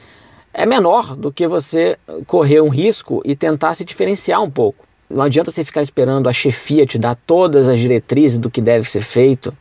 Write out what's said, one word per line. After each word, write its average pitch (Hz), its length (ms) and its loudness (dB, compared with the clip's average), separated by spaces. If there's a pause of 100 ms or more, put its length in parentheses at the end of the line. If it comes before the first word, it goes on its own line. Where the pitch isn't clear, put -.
(520)
é - 120 -4
menor 208 520 0
do 143 160 -8
que 170 140 -4
você 165 520 -2 (280)
correr 151 340 4
um 156 80 4
risco 160 560 -2
e 143 100 -2
tentar 160 400 -2
se 175 100 -12
diferenciar 190 560 -4
um 185 100 -2
pouco. 120 340 -2 (240)
Não 135 140 -4
adianta 143 280 0
você 165 140 -6
ficar 147 180 -4
esperando 135 460 0
a 123 40 0
chefia 143 540 0
te 120 120 -4
dar 120 160 -2
todas 156 540 2
as 123 100 2
diretrizes 120 600 2
do 113 120 -4
que 123 100 -4
deve 113 300 2
ser 104 120 -4
feito. 127 580 2